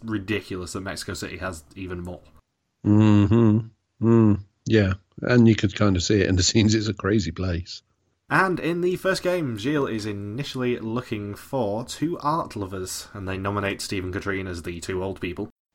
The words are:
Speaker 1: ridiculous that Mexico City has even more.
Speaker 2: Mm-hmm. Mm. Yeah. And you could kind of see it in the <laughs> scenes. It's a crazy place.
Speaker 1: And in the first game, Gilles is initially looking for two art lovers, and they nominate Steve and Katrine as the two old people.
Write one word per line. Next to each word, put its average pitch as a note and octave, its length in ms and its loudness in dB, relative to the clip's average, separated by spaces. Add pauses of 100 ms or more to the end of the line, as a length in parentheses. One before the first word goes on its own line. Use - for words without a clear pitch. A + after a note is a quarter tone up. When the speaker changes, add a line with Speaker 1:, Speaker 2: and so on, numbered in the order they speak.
Speaker 1:
ridiculous G2 720 -6
that F#2+ 80 -8
Mexico F#2+ 320 -8
City - 240 -10
has F2+ 260 -8 (100)
even F2+ 260 -8
more. F2+ 200 -12 (640)
Speaker 2:
Mm-hmm. G#2+ 720 6 (480)
Mm. A2 340 6 (260)
Yeah. G#2 280 4 (280)
And A#2+ 260 6
you A2 60 8
could G2+ 200 0
kind G2+ 220 2
of F2 60 0
see G#2 180 2
it - 80 2
in F2+ 80 2
the F2+ 60 4
<laughs> - 20 2
scenes. G#2+ 300 4
It's A2 140 0
a G2+ 60 -2
crazy G2+ 380 0
place. F2+ 500 -6 (460)
Speaker 1:
And F3 320 0
in E3+ 200 -2
the F3+ 160 0
first F#3 260 -2
game, E3 360 -2
Gilles C#3 280 0
is G#2+ 200 -4
initially A2+ 720 -4
looking A2 560 -6
for A2+ 500 -4
two E3 360 -6
art D#3 360 -4
lovers, F#2+ 560 -8
and G2 160 -10
they F#2+ 80 -4
nominate G2 460 -4
Steve F#2+ 220 -4
and F2+ 80 -6
Katrine F#2+ 340 -4
as F2 160 -8
the F2 180 -10
two F#2 240 -4
old G2 160 -6
people. F#2 300 -6 (240)